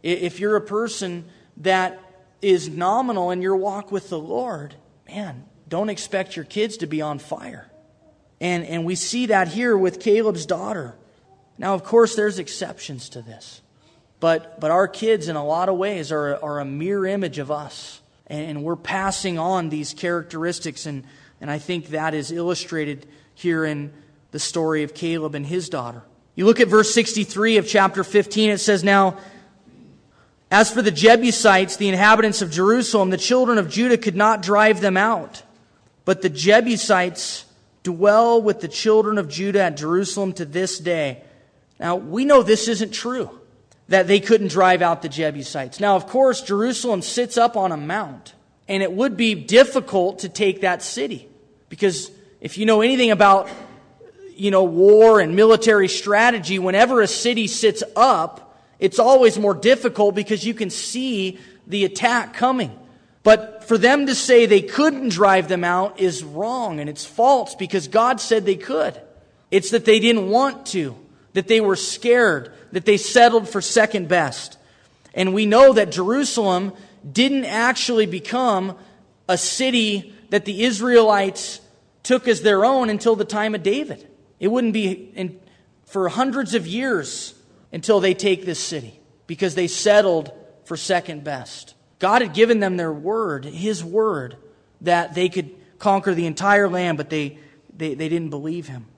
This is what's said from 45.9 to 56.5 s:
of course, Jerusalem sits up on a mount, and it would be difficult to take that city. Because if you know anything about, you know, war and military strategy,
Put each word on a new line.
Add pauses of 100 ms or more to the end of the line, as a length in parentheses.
of
course,
Jerusalem
sits
up
on
a
mount, (340)
and
it
would
be
difficult
to
take
that
city. (400)
Because (280)
if
you
know
anything
about, (840)
you
know,
war
and
military
strategy,